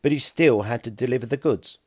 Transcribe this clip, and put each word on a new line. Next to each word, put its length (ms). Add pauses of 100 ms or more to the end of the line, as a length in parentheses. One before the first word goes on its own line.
but 100
he 80
still 440
had 200
to 80
deliver 340
the 120
goods 500